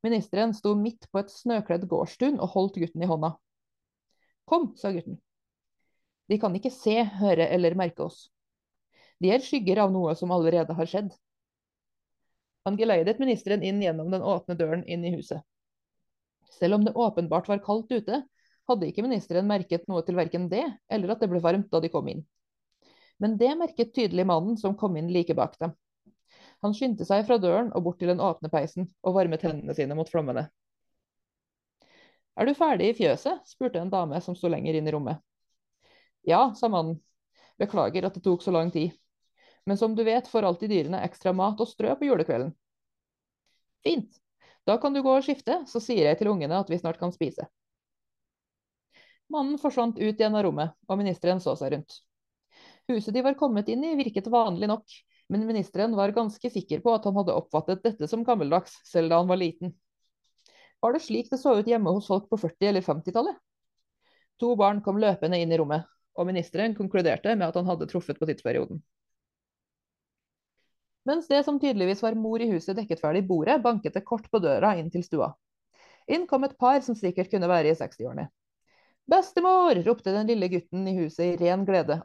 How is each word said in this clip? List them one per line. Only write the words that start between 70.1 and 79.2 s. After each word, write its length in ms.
Mens 240
det 160
som 160
tydeligvis 400
var 160
mor 240
i 80
huset 300
dekket 240
ferdig 260
bordet, 340
banket 340
det 120
kort 240
på 80
døra 300
inn 120
til 120
stua. 300
Inn 200
kom 180
et 140
par 240
som 120
sikkert 360
kunne 180
være 220
i 40
sekstiårene. 540
"Bestemor!", 760